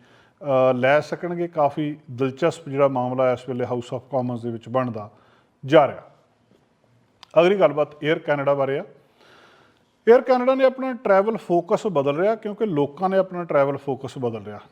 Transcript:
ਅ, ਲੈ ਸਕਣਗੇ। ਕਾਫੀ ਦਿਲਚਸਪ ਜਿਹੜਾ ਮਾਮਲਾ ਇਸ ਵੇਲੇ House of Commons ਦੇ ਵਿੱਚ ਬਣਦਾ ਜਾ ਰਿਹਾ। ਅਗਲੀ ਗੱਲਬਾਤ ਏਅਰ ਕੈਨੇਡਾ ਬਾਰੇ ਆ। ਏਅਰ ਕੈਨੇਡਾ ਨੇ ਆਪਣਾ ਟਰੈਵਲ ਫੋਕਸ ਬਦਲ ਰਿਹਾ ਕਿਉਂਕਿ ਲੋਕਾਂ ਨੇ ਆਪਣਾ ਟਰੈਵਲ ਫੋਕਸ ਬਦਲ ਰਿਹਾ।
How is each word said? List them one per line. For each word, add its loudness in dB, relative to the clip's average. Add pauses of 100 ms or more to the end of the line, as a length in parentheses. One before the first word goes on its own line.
(420)
ਅ, 2
ਲੈ 2
ਸਕਣਗੇ। -6
ਕਾਫੀ -4 (140)
ਦਿਲਚਸਪ -4
ਜਿਹੜਾ 2
ਮਾਮਲਾ 0
ਇਸ -6
ਵੇਲੇ -4
House -6
of -14
Commons -6
ਦੇ -8
ਵਿੱਚ -12
ਬਣਦਾ -4 (540)
ਜਾ 6
ਰਿਹਾ। -12 (1400)
ਅਗਲੀ 2
ਗੱਲਬਾਤ 0
ਏਅਰ 0
ਕੈਨੇਡਾ -2
ਬਾਰੇ -2
ਆ। -8 (1300)
ਏਅਰ 8
ਕੈਨੇਡਾ 2
ਨੇ 2
ਆਪਣਾ -2
ਟਰੈਵਲ 2
ਫੋਕਸ 0
ਬਦਲ 0
ਰਿਹਾ 0
ਕਿਉਂਕਿ -6
ਲੋਕਾਂ -2
ਨੇ 0
ਆਪਣਾ -2
ਟਰੈਵਲ 0
ਫੋਕਸ -8
ਬਦਲ -6
ਰਿਹਾ। -16 (120)